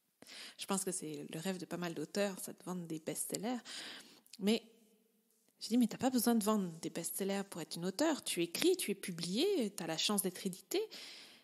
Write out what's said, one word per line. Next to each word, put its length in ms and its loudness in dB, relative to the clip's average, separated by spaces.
Je 100 -10
pense 180 2
que 80 -2
c'est 400 -6
le 80 -6
rêve 180 -2
de 80 -8
pas 100 -4
mal 180 -2
d'auteurs, 460 -2
ça, 120 -10
de 120 -18
vendre 220 -4
des 120 -4
best-sellers. 600 -2
Mais 220 4
je 80 -8
dis, « 100 2
Mais 80 8
t'as 120 -6
pas 120 2
besoin 240 6
de 100 4
vendre 260 4
des 100 -4
best-sellers 580 -2
pour 120 -8
être 160 -8
une 100 -2
auteure. 380 2
Tu 180 0
écris, 340 4
tu 140 -2
es 40 0
publié, 760 2
t'as 160 -6
la 120 0
chance 240 2
d'être 240 -2
édité. 340 -2